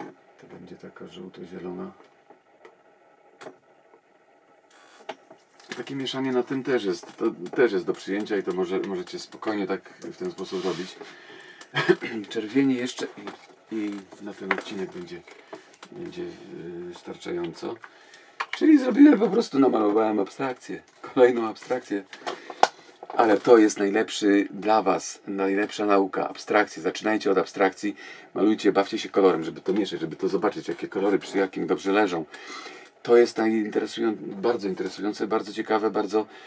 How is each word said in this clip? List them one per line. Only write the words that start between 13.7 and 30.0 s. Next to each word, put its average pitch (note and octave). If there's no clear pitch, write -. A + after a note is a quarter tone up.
i, A2
i G#2
na G2
ten F#2+
odcinek F#2+
będzie, F2
będzie, F2
yy, F2
starczająco. -
Czyli D4+
zrobiłem B3+
po G#3+
prostu, F3+
namalowałem A2
abstrakcję. B2+
Kolejną A#2+
abstrakcję. G#2
Ale G#2+
to A#2+
jest G#2+
najlepszy G2
dla G#2+
was, -
najlepsza G2
nauka, G2
abstrakcje. -
Zaczynajcie G#2+
od F#2
abstrakcji, G2
malujcie, G#2
bawcie F#2+
się -
kolorem, F2+
żeby -
to F#2+
mieszać, F#2+
żeby D#2+